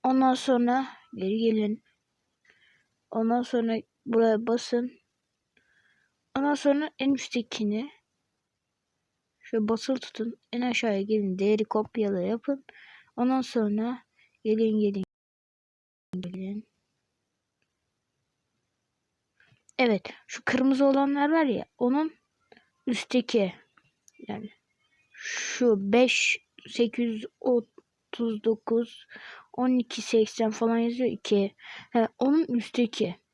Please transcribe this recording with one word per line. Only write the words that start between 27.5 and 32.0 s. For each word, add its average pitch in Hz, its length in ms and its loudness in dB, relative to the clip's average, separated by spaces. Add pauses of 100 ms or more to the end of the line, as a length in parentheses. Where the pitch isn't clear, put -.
dokuz 226 640 0 (460)
on 254 260 2
iki - 240 -4
seksen 220 480 2
falan 226 280 0
yazıyor, 240 300 0
iki. 202 460 0 (380)
He, 226 160 2 (100)